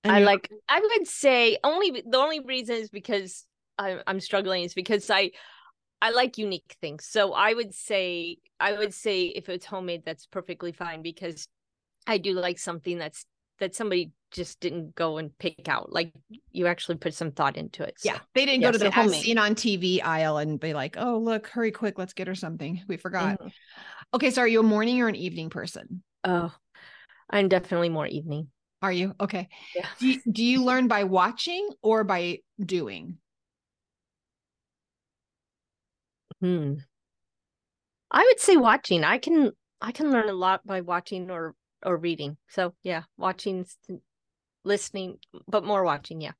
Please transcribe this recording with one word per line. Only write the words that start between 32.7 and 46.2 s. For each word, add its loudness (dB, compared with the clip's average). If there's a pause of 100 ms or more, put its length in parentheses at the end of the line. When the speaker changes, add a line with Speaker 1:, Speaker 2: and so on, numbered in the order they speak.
Speaker 2:
Hmm. 0 (1400)
I 4
would 8
say 8
watching. 6
I 4
can, 4 (300)
I -6
can -2
learn 2
a -2
lot 0
by -4
watching -6
or, -8 (280)
or 0
reading. -4 (120)
So -2
yeah, -4 (140)
watching, -4
s-, -14 (680)
listening, -4 (300)
but 0
more 2
watching. -4